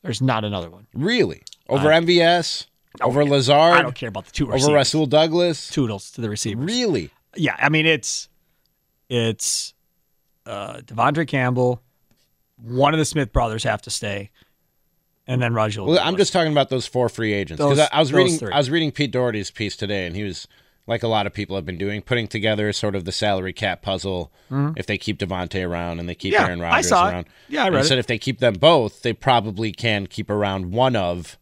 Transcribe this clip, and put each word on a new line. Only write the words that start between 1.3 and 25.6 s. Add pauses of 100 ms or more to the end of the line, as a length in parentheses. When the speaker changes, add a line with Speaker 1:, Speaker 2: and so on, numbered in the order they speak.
Speaker 2:
Over
Speaker 1:
I
Speaker 2:
M
V
S? (320)
Speaker 1:
don't
Speaker 2:
Over
Speaker 1:
care.
Speaker 2:
Lazard?
Speaker 1:
I
don't
care
about
the
two
Speaker 2:
Over
Speaker 1:
receivers.
Speaker 2:
Rasul
Douglas?
Speaker 1:
Toodles
to
the
receivers.
Speaker 2:
Really? (260)
Speaker 1:
Yeah,
I
mean,
it's, (800)
it's, (720)
uh,
Devondre
Campbell, (800)
one
of
the
Smith
brothers
have
to
stay, (960)
and
then
Rasul
Speaker 2:
Well,
Speaker 1:
Douglas.
Speaker 2:
I'm
just
talking
about
those
four
free
agents.
'Cause
Speaker 1:
Those,
Speaker 2:
I,
I
was
Speaker 1:
those
Speaker 2:
reading,
Speaker 1:
three.
Speaker 2:
I
was
reading
Pete
Doherty's
piece
today,
and
he
was, (400)
like
a
lot
of
people
have
been
doing,
putting
together
sort
of
the
salary
cap
puzzle (200)
Speaker 1:
Mm-hmm.
Speaker 2:
if
they
keep
Devontae